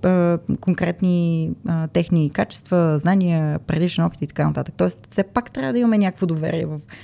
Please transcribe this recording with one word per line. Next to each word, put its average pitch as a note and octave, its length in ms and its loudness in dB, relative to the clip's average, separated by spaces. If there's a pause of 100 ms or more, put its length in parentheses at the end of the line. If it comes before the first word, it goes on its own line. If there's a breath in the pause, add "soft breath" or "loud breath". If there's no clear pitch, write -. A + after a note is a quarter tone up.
а, F3 360 2 (220)
конкретни, E3+ 880 0 (160)
а, D#3+ 220 -2
техни E3 420 0
качества, E3 680 0
знания, E3 600 2
предишен E3 460 -2
опит - 180 -4
и D3 40 -6
така - 200 -2
нататък. - 300 -4
Тоест, F3 220 0 (120)
все G3 140 0
пак - 260 -4
трябва C4 220 -4
да A#3+ 60 0
имаме A3+ 200 4
някакво F#3+ 280 0
доверие D#3+ 400 -2
в D3+ 140 -8 (240 loud breath)